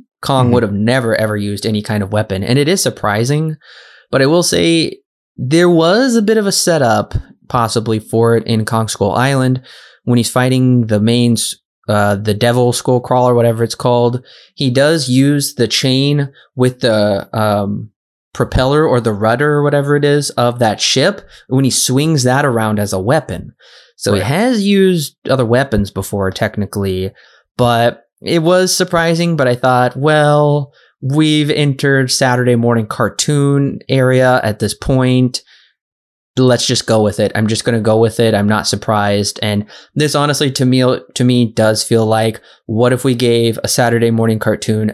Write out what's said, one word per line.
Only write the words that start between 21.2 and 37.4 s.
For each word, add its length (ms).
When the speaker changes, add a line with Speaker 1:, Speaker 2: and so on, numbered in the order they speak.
Speaker 1:
when 160
he 60
swings 540
that 220
around 340
as 120
a 60
weapon. 540
So 180
he 60
Speaker 2:
Right. 60
Speaker 1:
has 400
used 480
other 160
weapons 460
before, 400
technically, 800
but 500
it 200
was 320
surprising, 640
but 100
I 80
thought, 420
"Well, 760
we've 500
entered 600
Saturday 460
morning 300
cartoon 920
area 540
at 160
this 160
point. 680
Let's 300
just 200
go 160
with 180
it. 160
I'm 100